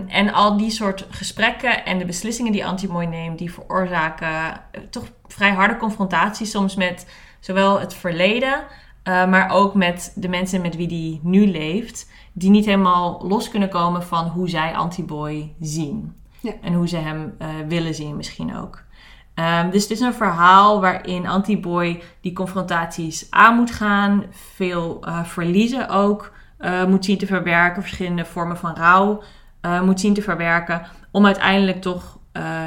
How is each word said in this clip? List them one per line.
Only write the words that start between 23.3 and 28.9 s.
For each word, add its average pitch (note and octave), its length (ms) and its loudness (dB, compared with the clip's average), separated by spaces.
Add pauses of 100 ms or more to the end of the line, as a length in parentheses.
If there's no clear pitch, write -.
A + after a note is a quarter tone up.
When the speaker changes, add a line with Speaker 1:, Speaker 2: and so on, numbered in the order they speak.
Speaker 1:
aan A3 260 8
moet A#3+ 140 2
gaan, G3+ 540 2 (300)
veel, F3 500 -4
eh, E3 200 -6
verliezen G3+ 640 0
ook, G3+ 440 0 (260)
eh, F3+ 260 -2
moet F#3+ 200 4
zien G3 140 2
te G3+ 80 -4
verwerken, F3 560 2
verschillende F3 420 -6
vormen E3+ 320 -6
van E3+ 200 -6
rouw, F#3+ 460 4 (380)